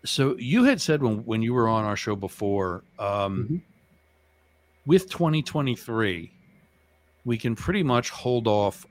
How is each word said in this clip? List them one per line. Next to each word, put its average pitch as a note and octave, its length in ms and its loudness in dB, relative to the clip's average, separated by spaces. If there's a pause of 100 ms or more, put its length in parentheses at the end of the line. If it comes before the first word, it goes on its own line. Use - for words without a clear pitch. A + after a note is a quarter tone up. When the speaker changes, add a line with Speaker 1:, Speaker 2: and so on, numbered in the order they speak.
Speaker 1:
So C3+ 340 0
you A3+ 280 2
had C4 160 4
said D3+ 200 0
when, A2 220 0
when A2 180 -2
you A#2 120 0
were A#2 160 4
on A2 160 2
our G#2 100 -2
show G#2 220 -4
before, G2 680 -4 (140)
um, G2+ 480 -2
Speaker 2:
Mm-hmm. C#3+ 100 -4 (1300)
Speaker 1:
with F#3 240 4
twenty D#3 340 0
twenty-three, A2+ 880 -2 (960)
we A#2+ 120 -2
can A#2 160 -4
pretty F3+ 300 -2
much A#2+ 260 2
hold A#2+ 380 -2
off G#2 440 2